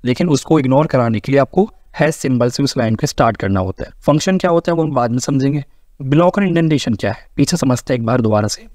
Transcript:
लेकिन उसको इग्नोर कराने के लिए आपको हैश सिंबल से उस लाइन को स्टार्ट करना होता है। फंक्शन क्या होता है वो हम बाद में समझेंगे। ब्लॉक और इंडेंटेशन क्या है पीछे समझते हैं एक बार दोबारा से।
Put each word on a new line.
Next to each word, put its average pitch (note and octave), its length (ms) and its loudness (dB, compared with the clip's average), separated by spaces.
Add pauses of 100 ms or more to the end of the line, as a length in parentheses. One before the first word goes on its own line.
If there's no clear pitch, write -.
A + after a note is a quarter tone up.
लेकिन B2 260 -2
उसको D#3 300 2
इग्नोर C3+ 280 2
कराने A#2 320 0
के - 120 -6
लिए C#3 100 4
आपको F#3 280 0 (300)
हैश D#3 160 0
सिंबल B2 340 0
से C#3+ 140 -2
उस C#3 140 -2
लाइन A2+ 180 0
को C#3+ 120 -4
स्टार्ट A#2 300 0
करना G2 220 -2
होता F#2 240 -6
है। - 80 -12 (100)
फंक्शन D#3 360 0
क्या F3+ 140 0
होता E3+ 200 0
है E3+ 40 0
वो E3 80 -2
हम D#3 100 -4
बाद A#2+ 180 0
में B2 80 -2
समझेंगे। C#3 440 -2 (360)
ब्लॉक D3 380 2
और G3+ 60 0
इंडेंटेशन E3 500 0
क्या G2+ 180 -4
है - 240 -12
पीछे - 220 0
समझते C3 360 0
हैं B2 60 -2
एक A#2 60 -4
बार B2 160 0
दोबारा G#2+ 260 2
से। - 280 -8